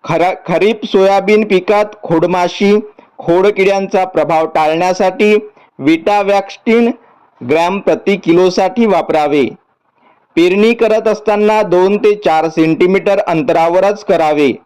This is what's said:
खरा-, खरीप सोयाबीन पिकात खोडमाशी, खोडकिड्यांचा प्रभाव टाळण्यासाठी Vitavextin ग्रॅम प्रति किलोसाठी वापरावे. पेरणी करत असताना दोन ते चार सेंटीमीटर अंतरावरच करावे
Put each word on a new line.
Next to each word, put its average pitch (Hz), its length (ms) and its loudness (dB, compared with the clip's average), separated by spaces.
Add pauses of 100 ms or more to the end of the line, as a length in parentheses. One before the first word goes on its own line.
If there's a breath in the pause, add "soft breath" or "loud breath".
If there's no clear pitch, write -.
खरा-, 170 300 0 (120)
खरीप 190 380 -2
सोयाबीन 196 600 2
पिकात 208 400 0 (180)
खोडमाशी, 180 760 0 (420 loud breath)
खोडकिड्यांचा 190 880 0
प्रभाव 160 420 -2
टाळण्यासाठी 180 920 0 (440 soft breath)
Vitavextin 202 1080 0 (600 soft breath)
ग्रॅम 170 280 0
प्रति 190 380 -2
किलोसाठी 185 680 0
वापरावे. 151 580 0 (920 soft breath)
पेरणी 196 380 2
करत 220 340 0
असताना 208 540 0
दोन 185 340 0
ते 208 180 2
चार 160 340 0
सेंटीमीटर 180 680 0
अंतरावरच 170 840 0
करावे 151 480 0 (140)